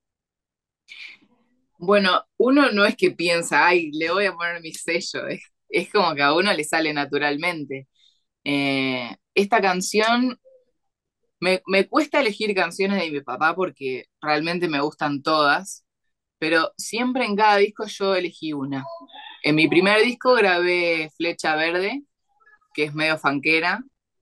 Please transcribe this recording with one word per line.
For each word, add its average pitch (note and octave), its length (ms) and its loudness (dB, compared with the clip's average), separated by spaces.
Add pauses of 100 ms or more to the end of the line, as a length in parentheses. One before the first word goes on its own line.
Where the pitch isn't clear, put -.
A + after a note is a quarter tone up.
(1800)
Bueno, F#3+ 460 2 (140)
uno C4 340 4
no G3+ 140 4
es A3 100 0
que F3+ 160 2
piensa, E3+ 560 0
"Ay, E3+ 240 2
le D#3+ 200 -2
voy G3 140 0
a F#3 100 -2
poner E3+ 260 -6
mi D#3+ 120 -12
sello", E3 540 -6
es, C#3+ 140 -8 (280)
es G3 220 -4
como F3+ 240 2
que C#3+ 60 -4
a C#3+ 120 4
uno F#3+ 200 2
le D#3 100 -2
sale D#3+ 300 -2
naturalmente. C#3+ 920 -4 (560)
Eh, C3+ 720 -2 (200)
esta G3+ 260 2
canción G#3+ 800 0 (1000)
me, F#3 280 0
me F#3+ 200 2
cuesta D4 320 0
elegir G#3+ 360 -2
canciones F#3+ 460 -2
de D#3+ 100 -4
mi C#3+ 100 -6
papá D3 340 -2
porque C#3 500 -6 (160)
realmente D#3+ 460 -2
me C#3+ 140 -2
gustan D3 420 -4
todas, D#3 640 0 (540)
pero D#3+ 380 0
siempre A#3+ 480 -4
en G3+ 100 -2
cada G#3 220 4
disco G#3 300 0
yo G3 280 -2
elegí E3+ 380 -6
una. C#3 320 -6 (580)
En D3+ 120 2
mi D#3 140 4
primer F#3+ 340 4
disco B3 320 2
grabé F3 840 2
Flecha E3 380 -2
Verde, F3+ 480 -2 (680)
que D3+ 120 -2
es D3 100 -8
medio D#3 240 0
funkera, D#3+ 640 0 (380)